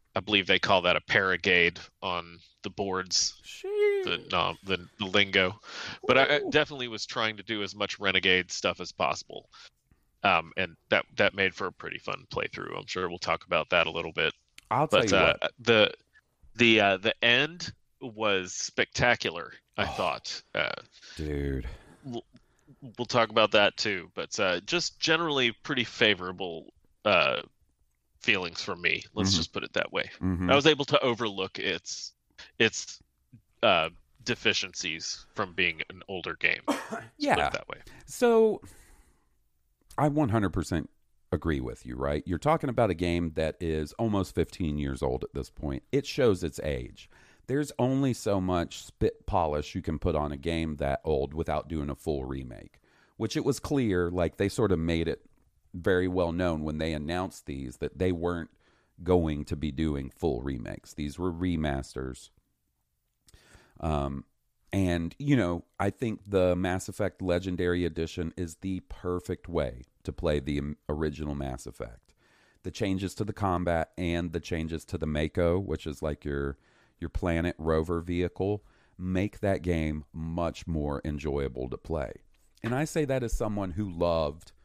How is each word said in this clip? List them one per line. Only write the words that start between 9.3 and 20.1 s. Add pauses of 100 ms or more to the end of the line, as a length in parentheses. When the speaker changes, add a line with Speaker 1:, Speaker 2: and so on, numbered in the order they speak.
Speaker 1:
Um,
and (120)
that, (120)
that
made
for
a
pretty
fun
playthrough.
I'm
sure
we'll
talk
about
that
a
little
bit. (380)
Speaker 2:
I'll
Speaker 1:
But,
Speaker 2:
tell
you
Speaker 1:
uh,
Speaker 2:
what.
Speaker 1:
the, (640)
the,
uh,
the (100)
end (280)
was
spectacular, (260)
I
Speaker 2:
Oh.
Speaker 1:
thought. (140)